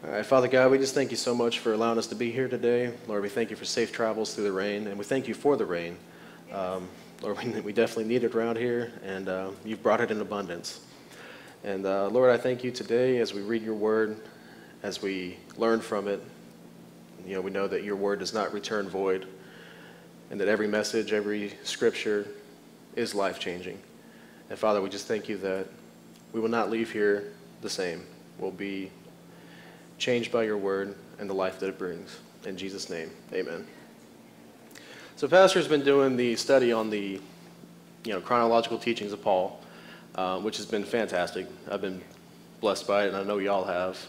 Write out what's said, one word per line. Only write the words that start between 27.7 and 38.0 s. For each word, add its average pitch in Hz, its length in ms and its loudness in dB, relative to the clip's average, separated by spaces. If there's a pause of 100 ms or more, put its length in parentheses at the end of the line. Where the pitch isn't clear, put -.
same. 85 360 -4 (320)
We'll 95 140 -4
be 95 400 -8 (1040)
changed 120 320 0
by 117 140 2
your 107 120 0
word 98 380 -2 (240)
and 104 100 -8
the 98 60 -2
life 95 260 0
that 95 80 -2
it 92 100 -8
brings. 87 420 -8 (260)
In 95 100 -8
Jesus' 95 320 -8
name, 80 220 -8 (220)
amen. 90 340 -4 (1500)
So 147 100 -2
Pastor's 180 400 8
been 147 160 4
doing 139 340 6
the 120 200 2
study 127 360 6
on 110 160 2
the, 101 320 -2 (840)